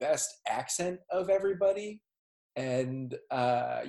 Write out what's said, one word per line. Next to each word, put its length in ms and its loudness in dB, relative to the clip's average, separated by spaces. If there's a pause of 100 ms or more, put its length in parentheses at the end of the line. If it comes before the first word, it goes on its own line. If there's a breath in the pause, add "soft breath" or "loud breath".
best 300 0 (180)
accent 520 -2 (100)
of 200 0
everybody. 680 2 (540)
And, 600 -2 (160)
uh, 580 2